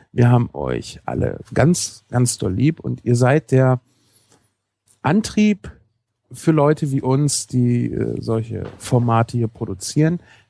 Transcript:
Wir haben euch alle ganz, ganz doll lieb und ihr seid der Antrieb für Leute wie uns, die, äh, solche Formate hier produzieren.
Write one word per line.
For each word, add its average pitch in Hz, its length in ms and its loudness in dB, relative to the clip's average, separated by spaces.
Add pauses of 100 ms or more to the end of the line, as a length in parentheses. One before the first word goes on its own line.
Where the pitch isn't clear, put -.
(120)
Wir 120 160 4
haben 120 240 2
euch 65 520 -8
alle 58 340 -4 (160)
ganz, - 560 0
ganz 120 280 0
doll 101 160 -2
lieb 135 260 0
und 123 240 -8
ihr 123 100 0
seid 127 380 2
der 131 280 4 (1200)
Antrieb 208 680 0 (600)
für 143 200 0
Leute 151 380 2
wie 135 120 -2
uns, 135 440 0
die, 120 460 0
äh, 113 280 -4
solche 113 440 -4 (140)
Formate 117 580 0
hier 117 120 -2
produzieren. 151 720 -4 (300)